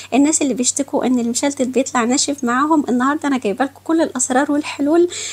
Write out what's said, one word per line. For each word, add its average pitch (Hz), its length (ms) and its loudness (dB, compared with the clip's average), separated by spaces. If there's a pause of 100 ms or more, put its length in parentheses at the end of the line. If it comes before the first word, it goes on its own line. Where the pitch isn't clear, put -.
(140)
الناس 285 280 4
اللي 269 120 0
بيشتكوا 254 520 -2
إن 254 140 2
المشلتت 240 480 -2
بيطلع 254 360 0
ناشف 285 400 -2
معاهم، 277 460 2
النهاردة 269 380 0
أنا 277 100 2
جايبالكوا 247 460 -4
كل 330 180 0
الأسرار 269 500 0
والحلول 302 560 2 (260)